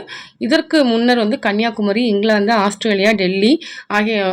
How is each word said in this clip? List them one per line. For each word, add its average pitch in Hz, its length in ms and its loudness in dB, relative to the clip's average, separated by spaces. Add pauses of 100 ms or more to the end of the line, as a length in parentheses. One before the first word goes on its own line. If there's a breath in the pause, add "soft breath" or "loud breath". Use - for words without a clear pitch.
(400 loud breath)
இதற்கு 311 440 0
முன்னர் 240 400 2
வந்து 226 160 -2
கன்னியாகுமரி, 214 680 -2
இங்கிலாந்து, 214 500 2
ஆஸ்திரேலியா, 202 560 0
டெல்லி 196 400 2 (340 loud breath)
ஆகிய, 208 320 -2 (140)